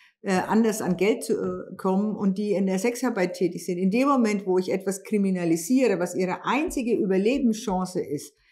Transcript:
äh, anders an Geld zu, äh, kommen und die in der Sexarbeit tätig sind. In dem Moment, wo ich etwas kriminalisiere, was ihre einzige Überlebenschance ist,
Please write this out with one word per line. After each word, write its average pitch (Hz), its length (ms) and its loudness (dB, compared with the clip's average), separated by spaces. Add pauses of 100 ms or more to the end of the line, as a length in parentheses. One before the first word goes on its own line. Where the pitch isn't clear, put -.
(220)
äh, 196 100 -2
anders 208 500 2
an 170 140 0
Geld 196 280 0
zu, - 100 -2
äh, 185 420 -6
kommen 196 380 0
und 196 220 0
die 208 160 -2
in 202 140 2
der 190 120 0
Sexarbeit 220 560 -2
tätig 175 300 -2
sind. 175 140 -2
In 190 120 2
dem 254 180 4
Moment, 214 380 2
wo 185 120 2
ich 185 120 -2
etwas 190 320 -4
kriminalisiere, 190 960 2
was 175 160 -4
ihre 180 300 -2
einzige 247 500 0
Überlebenschance 196 1080 0
ist, 147 340 -8 (180)